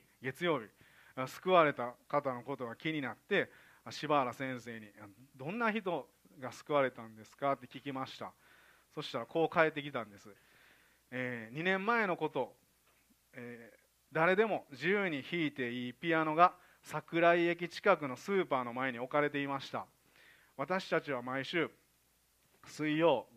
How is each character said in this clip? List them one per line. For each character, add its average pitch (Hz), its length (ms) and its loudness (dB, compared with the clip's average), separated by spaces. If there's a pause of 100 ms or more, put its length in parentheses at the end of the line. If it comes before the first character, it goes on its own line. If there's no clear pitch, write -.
(200)
月 131 240 -4
曜 156 140 2
日、 110 60 -8 (640)
救 - 240 -4
わ 170 120 10
れ 143 100 4
た 123 200 -4 (140)
方 139 260 0
の 120 100 -10
こ 135 120 -6
と 131 100 -8
が 120 100 -8
気 160 160 -4
に 151 100 -2
な 120 120 -4
っ - 40 -18
て、 170 320 0 (400)
柴 147 260 0
原 127 180 2
先 131 280 -8
生 113 180 -14
に、 107 80 -18 (480)
「ど 131 140 -10
ん 208 80 -6
な 233 140 0
人 180 360 -4 (320)
が 127 120 -8
救 - 220 -6
わ 143 100 6
れ 127 80 0
た 117 140 -14
ん 110 100 -18
で 107 100 -20
す - 100 -20
か？」 139 180 0
っ 131 40 -4
て 123 100 -16
聞 135 140 -16
き 143 100 -10
ま 131 140 -6
し - 140 -14
た。 95 120 -12 (600)
そ 156 80 -8
し - 100 -10
た 131 80 -4
ら 117 60 -6
こ 165 200 2
う 151 40 2
返 160 200 4
っ - 20 -4
て 151 100 -8
き 147 100 -10
た 127 120 -6
ん 104 60 -16
で 101 100 -20
す。 107 100 -20 (800)
え 123 420 -8
ー、 127 40 -12
二 160 80 -6
年 190 220 0
前 226 200 2
の 180 100 0
こ 151 140 -2
と、 - 260 -4 (800)
え 120 400 -16
ー、 - 60 -20 (320)
誰 165 240 4
で 214 100 4
も 185 260 -2
自 135 160 -6
由 196 220 2
に 139 140 -4
弾 165 240 -2
い 143 40 -6
て 120 200 -4
い 123 180 -6
い 120 40 -10
ピ 170 200 -2
ア 160 100 4
ノ 156 120 0
が 175 180 8 (300)
桜 165 520 4
井 170 120 4
駅 170 200 -2
近 185 300 4
く 147 100 -4
の 123 80 -6
ス - 160 -8
ー 190 140 2
パ 135 160 0
ー - 20 -2
の 120 100 -8
前 131 180 -2
に 117 80 -6
置 123 100 -6
か 151 120 2
れ 147 80 2
て 143 120 -4
い 139 60 -2
ま 139 120 -2
し - 120 -14
た。 117 160 -6 (680)
私 180 340 -2
た 165 120 2
ち 147 100 -6
は 127 100 -2
毎 127 220 -4
週 147 260 0 (960)
水 151 320 -2
曜 156 400 6